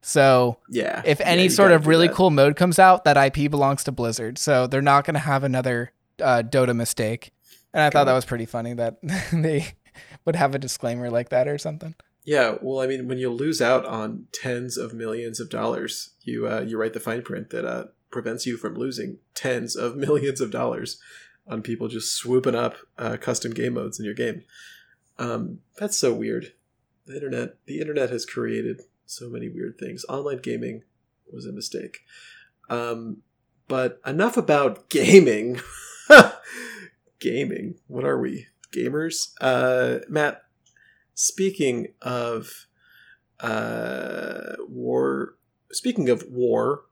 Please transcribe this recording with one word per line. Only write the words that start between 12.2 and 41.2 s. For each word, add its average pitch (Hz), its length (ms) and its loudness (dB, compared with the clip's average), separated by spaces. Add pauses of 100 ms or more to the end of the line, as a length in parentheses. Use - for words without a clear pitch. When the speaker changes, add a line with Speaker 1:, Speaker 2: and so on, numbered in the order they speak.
Speaker 2:
Yeah, 135 380 2
well, 131 180 -4
I 131 80 0
mean, 131 200 -4
when 131 100 -4
you 127 140 -4
lose 139 300 -4
out 120 240 4
on 110 460 -8
tens 123 460 -8
of 117 160 -10
millions 113 460 -8
of 117 100 -10
dollars, - 640 -6 (100)
you, 117 260 -6
uh, 113 140 -4
you 110 160 -6
write 110 160 -2
the 117 60 -8
fine 120 240 -6
print - 260 -10
that, 117 160 -6
uh, 120 200 -8 (260)
prevents 117 340 -8
you 120 120 -6
from 110 180 -10
losing 120 420 -8 (160)
tens 120 420 -6
of 120 200 -6
millions 139 440 -2
of 117 120 -4
dollars 120 460 -6 (500)
on 113 160 -10
people 113 240 -6
just 113 260 -8
swooping 127 400 0
up, 117 220 -2 (240)
uh, 113 180 -6
custom 117 360 -6
game 120 200 -4
modes 113 260 -8
in 110 60 -10
your 104 80 -8
game. 107 300 -6 (720)
Um, 120 420 -8 (180)
that's 208 200 -4
so 123 160 2
weird. 113 400 -6 (520)
The 135 100 -18
internet, 127 400 -8 (120)
the 151 120 -10
internet 147 300 -2
has 120 160 -6
created 113 560 -6 (240)
so - 240 -16
many 120 200 -10
weird - 300 -12
things. 123 300 -12
Online 139 300 -6
gaming 117 440 -8 (480)
was 123 140 -16
a 127 60 -12
mistake. - 480 -12 (720)
Um, 117 480 -8 (500)
but 131 380 -4
enough 175 320 0
about 143 520 0
gaming. 127 720 6 (500)
<laughs> - 1120 6
Gaming. - 560 -6 (120)
What 131 160 -8
are 139 160 -2
we? 127 280 -6 (240)
Gamers? 143 680 -4
Uh, 127 600 0 (100)
Matt, 151 320 -2 (720)
speaking 156 880 -2